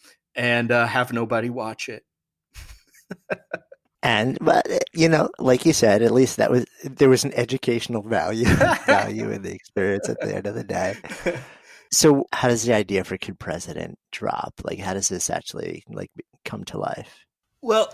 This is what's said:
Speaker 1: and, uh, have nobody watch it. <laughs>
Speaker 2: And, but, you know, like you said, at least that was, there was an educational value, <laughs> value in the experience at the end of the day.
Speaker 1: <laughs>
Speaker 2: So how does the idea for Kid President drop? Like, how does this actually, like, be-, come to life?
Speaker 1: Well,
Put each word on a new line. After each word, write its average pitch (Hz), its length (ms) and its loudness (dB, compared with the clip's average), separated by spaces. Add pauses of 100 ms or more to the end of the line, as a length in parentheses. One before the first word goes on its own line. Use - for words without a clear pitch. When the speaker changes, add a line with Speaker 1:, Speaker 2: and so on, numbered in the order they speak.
(360)
Speaker 1:
and, 120 360 0
uh, 120 140 4
have 120 280 0
nobody 117 360 -2
watch 113 400 -8
it. 110 140 -16 (1300)
<laughs> - 80 -4 (680)
Speaker 2:
And, 120 360 2
but, 160 260 2 (280)
you 165 160 4
know, 156 200 4 (100)
like 127 260 2
you 160 80 6
said, 107 280 4
at 113 120 4
least 127 240 4
that 110 140 2
was, 123 140 2 (180)
there 135 260 4
was 131 160 6
an 135 80 -4
educational 117 720 -2
value, 110 420 0
<laughs> - 400 4
value 110 460 0
in 98 100 -8
the - 100 -10
experience 98 560 -4
at - 140 -6
the 101 120 -4
end 98 120 -6
of 101 100 -6
the 120 80 -8
day. 98 320 -4 (300)
Speaker 1:
<laughs> 170 100 -2 (540)
Speaker 2:
So 143 440 4
how - 160 0
does 113 140 0
the 117 100 2
idea 98 320 0
for 95 100 -6
Kid - 240 -12
President 82 580 -10 (140)
drop? - 500 -6
Like, - 160 -8
how 95 160 -8
does 95 140 -4
this 90 220 -4
actually, - 580 -10
like, - 300 -14
be-, - 80 -18 (180)
come 104 220 -12
to - 120 -12
life? - 480 -10 (360)
Speaker 1:
Well, 220 320 0